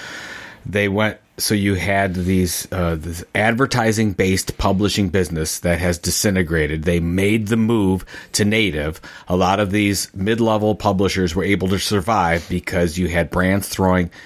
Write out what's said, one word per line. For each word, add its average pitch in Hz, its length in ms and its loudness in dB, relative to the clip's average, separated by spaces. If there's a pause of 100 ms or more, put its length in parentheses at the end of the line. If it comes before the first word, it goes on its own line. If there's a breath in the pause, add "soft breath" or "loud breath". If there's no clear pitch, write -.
(680 loud breath)
They 101 220 0
went, 107 300 0 (200)
so - 160 -2
you 101 200 2
had 95 400 0
these, 90 580 0
uh, 85 260 0
this 82 260 -10 (120)
advertising-based 110 1200 0
publishing 98 500 2
business 85 520 -2
that 87 180 0
has 87 180 0
disintegrated. 82 840 0
They 87 160 0
made 98 480 0
the 113 100 0
move 107 480 2 (280 loud breath)
to 107 120 0
native. 87 560 0 (280 loud breath)
A 90 80 2
lot 95 240 4
of 98 100 0
these 101 420 0
mid-level 107 600 0
publishers 92 640 0
were 90 80 0
able 95 240 0
to 95 100 0
survive 90 720 0
because 87 480 -2
you 90 100 0
had 85 220 0
brands 92 380 0
throwing 92 420 2 (160 loud breath)